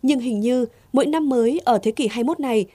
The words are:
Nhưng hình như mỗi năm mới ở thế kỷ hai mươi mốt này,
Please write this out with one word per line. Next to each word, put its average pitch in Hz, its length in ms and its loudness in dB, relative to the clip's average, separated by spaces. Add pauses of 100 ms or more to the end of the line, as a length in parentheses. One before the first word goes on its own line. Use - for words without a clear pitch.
Nhưng 262 180 2
hình 233 200 -4
như 247 260 0 (260)
mỗi 262 140 2
năm 302 220 0
mới 254 360 2
ở 233 180 4
thế 220 80 0
kỷ 220 180 -2
hai 233 160 -4
mươi 254 40 0
mốt 330 120 -4
này, 233 340 0